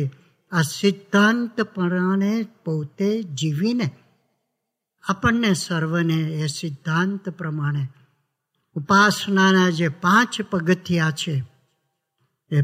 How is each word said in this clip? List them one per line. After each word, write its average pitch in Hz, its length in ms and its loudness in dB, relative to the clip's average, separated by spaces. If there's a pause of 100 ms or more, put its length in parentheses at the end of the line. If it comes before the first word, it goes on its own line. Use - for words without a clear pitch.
(500)
આ 165 180 2
સિદ્ધાંત 208 880 2 (100)
પ્રમાણે 185 640 0 (260)
પોતે 160 500 -4 (240)
જીવીને 160 540 -2 (1160)
આપણને 226 520 0
સર્વને 165 640 -2 (160)
એ 156 140 -2
સિદ્ધાંત 175 840 -4
પ્રમાણે 147 500 -4 (920)
ઉપાસનાના 190 960 4
જે 165 160 0 (100)
પાંચ 220 360 2 (120)
પગથિયા 170 720 0
છે, 156 180 -4 (1160)
એ 147 120 2